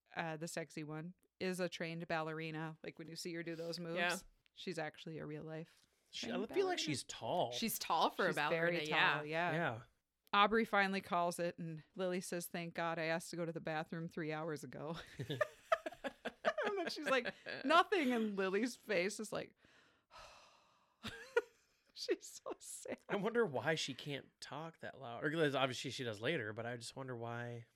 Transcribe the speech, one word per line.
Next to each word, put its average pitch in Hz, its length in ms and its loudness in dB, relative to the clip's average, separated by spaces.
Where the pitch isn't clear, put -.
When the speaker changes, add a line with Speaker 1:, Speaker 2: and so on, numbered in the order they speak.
Speaker 1:
uh, 165 220 -2
the 165 100 -6
sexy 165 360 -6
one, 156 280 -6
is 185 200 -2
a 180 80 0
trained 165 400 -6
ballerina. 160 760 -2
Like, 165 140 -10
when 160 100 -12
you 165 80 -10
see 175 180 -6
her 170 80 -4
do 165 140 -4
those 165 220 -6
moves, 170 180 -4
Speaker 2:
Yeah. 175 200 2
Speaker 1:
she's 165 240 -6
actually 156 400 -8
a 151 80 -6
real 151 180 -8
life 160 240 -8
Speaker 3:
She, - 180 -6
Speaker 1:
trained 202 160 -2
Speaker 3:
I - 100 -6
feel 381 120 4
like 359 120 0
Speaker 1:
ballerina. - 0 -
Speaker 3:
she's 156 260 -2
tall. 123 480 0
Speaker 2:
She's 190 260 0
tall 180 320 4
for 202 180 2
Speaker 1:
She's 160 80 2
Speaker 2:
a 156 40 0
ballerina, 165 380 4
Speaker 1:
very 151 80 0
tall, 151 380 4
Speaker 2:
yeah. - 0 -
Speaker 1:
yeah. 165 280 2
Speaker 3:
Yeah. 156 220 2
Speaker 1:
Aubrey 214 320 8
finally 196 380 4
calls 175 360 2
it, 175 200 0
and 160 240 -8
Lily 185 260 2
says, 175 240 -4
"Thank 170 280 -6
God 170 240 0
I 160 60 0
asked 165 260 0
to 170 60 -6
go 175 80 -2
to 160 80 -2
the 160 80 -4
bathroom 165 480 -4
three 156 240 -4
hours 156 320 -4
ago." 143 320 -6
<laughs> 127 100 -6
And 403 140 0
then 339 120 0
she's - 200 -4
like, 247 200 2
Speaker 2:
<laughs> - 180 -8
Speaker 1:
"Nothing," 320 480 6
and 220 260 2
Lily's 196 380 2
face 196 320 2
is 214 120 -6
like, - 180 -4
<sighs> - 880 -20
<laughs> - 920 -4
she's - 500 -4
so - 140 -6
sad. - 380 -10
Speaker 3:
I 185 60 0
wonder 220 280 4
why 139 300 2
she 147 200 -2
can't 143 300 -6
talk 160 400 -10
that - 200 -10
loud. 120 240 -8
Or, 151 60 4
'cause 147 240 4
obviously 131 360 2
she 127 140 -6
does 107 160 -4
later, 120 320 0
but 113 140 -6
I 120 100 -4
just 120 200 -10
wonder 131 200 -6
why. 117 480 -6